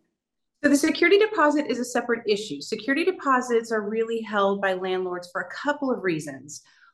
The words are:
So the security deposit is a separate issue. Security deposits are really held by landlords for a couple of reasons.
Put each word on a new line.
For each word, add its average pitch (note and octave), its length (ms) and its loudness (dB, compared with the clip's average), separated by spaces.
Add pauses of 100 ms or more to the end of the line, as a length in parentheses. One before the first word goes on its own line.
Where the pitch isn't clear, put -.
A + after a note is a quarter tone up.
(640)
So D4 80 4
the C#4+ 60 6
security E4+ 420 4
deposit D4+ 500 2
is B3 100 -2
a A#3+ 60 -4
separate A#3 420 -2
issue. G3+ 360 -2
Security C4+ 420 -2
deposits B3+ 640 0
are G#3+ 160 -2
really A3+ 360 -2
held G3+ 400 2
by F#3+ 120 2
landlords F#3 560 -4
for F#3 120 -4
a F3+ 120 -14
couple C#4+ 360 -2
of G3+ 120 -2
reasons. D3 600 -6 (320)